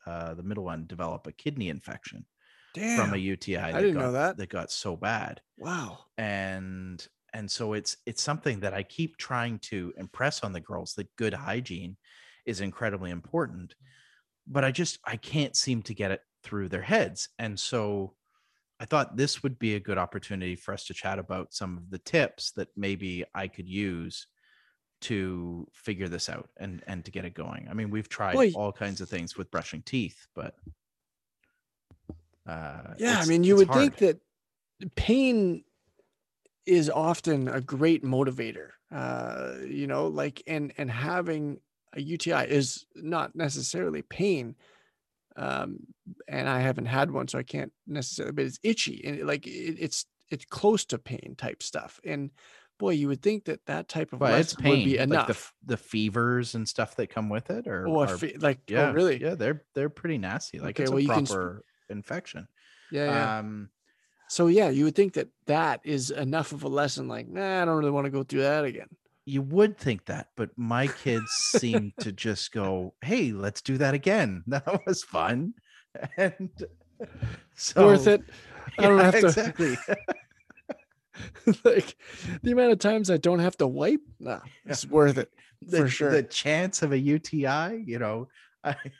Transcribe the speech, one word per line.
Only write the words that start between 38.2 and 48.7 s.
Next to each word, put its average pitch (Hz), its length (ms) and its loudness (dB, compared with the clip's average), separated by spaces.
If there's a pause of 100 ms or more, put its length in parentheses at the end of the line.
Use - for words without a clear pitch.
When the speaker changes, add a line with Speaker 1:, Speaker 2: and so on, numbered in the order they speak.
Speaker 2:
uh, 123 640 -6 (100)
you 143 200 -6
know, 139 220 -2
like, 147 380 -6
and, 147 300 -4
and 135 140 -6
having 151 720 -4 (340)
a 143 80 -8
U 160 160 -6
T 170 140 -2
I 139 120 4
is 139 500 0
not 160 400 -4
necessarily 151 680 -4
pain. 147 520 -2 (800)
Um, - 500 -6 (420)
and 135 200 -4
I 131 120 0
haven't 127 260 0
had 131 260 2
one, 135 160 -4
so 135 100 -6
I 123 60 -4
can't 139 280 -8 (140)
necessarily, 147 480 -6
but 139 120 0
it's 127 160 -10
itchy - 420 -2